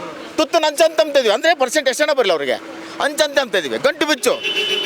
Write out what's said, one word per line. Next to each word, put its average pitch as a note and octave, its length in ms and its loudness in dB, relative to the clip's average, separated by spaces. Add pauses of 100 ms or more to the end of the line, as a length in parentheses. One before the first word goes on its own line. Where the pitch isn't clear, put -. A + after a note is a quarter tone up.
(360)
ತುತ್ತು D#4 220 2
ನಂಚಂತ D#4 420 2
ಅಂತಿದ್ವಿ C#4 300 2
ಅಂದ್ರೆ D#4+ 240 2
ಪರ್ಸೆಂಟ್ C4+ 340 0
ಎಷ್ಟು D4 180 0
ಜನ D#4 60 2
ಬರಲಿ A3+ 200 2
ಅವರಿಗೆ, C#3 200 0 (500)
ಹಂಚಂತ C#4+ 360 0
ಅಂತಿದ್ವಿ. F3+ 400 0
ಗಂಟು D4+ 280 0
ಬಿಚ್ಚು, D4 240 0 (560)